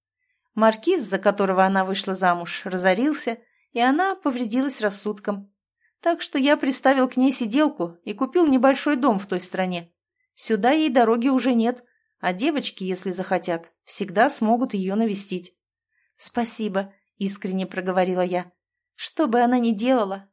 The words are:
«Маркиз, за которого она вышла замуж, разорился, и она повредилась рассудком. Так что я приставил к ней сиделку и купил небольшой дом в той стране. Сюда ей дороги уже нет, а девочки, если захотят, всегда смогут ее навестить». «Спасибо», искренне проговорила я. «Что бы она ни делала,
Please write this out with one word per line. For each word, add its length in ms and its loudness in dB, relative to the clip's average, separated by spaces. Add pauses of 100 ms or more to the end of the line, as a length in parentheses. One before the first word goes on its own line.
(540)
«Маркиз, 480 2
за 160 -2
которого 460 2
она 200 2
вышла 300 -4
замуж, 500 0
разорился, 760 0 (340)
и 80 -2
она 340 2
повредилась 640 -2
рассудком. 720 -4 (480)
Так 220 0
что 160 -4
я 180 4
приставил 520 2
к 80 -16
ней 160 4
сиделку 720 -2
и 100 -8
купил 320 2
небольшой 480 4
дом 240 2
в 80 -8
той 140 -4
стране. 520 -6 (420)
Сюда 360 0
ей 180 2
дороги 400 4
уже 240 2
нет, 320 0 (360)
а 120 -2
девочки, 520 -4
если 260 -4
захотят, 640 -4 (100)
всегда 480 0
смогут 420 0
ее 220 -2
навестить». 640 -4 (600)
«Спасибо», 760 -2 (260)
искренне 480 -4
проговорила 560 0
я. 280 -2 (440)
«Что 340 -2
бы 120 2
она 180 4
ни 140 2
делала, 600 0